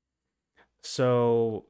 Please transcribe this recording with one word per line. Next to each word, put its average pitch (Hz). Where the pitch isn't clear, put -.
So 117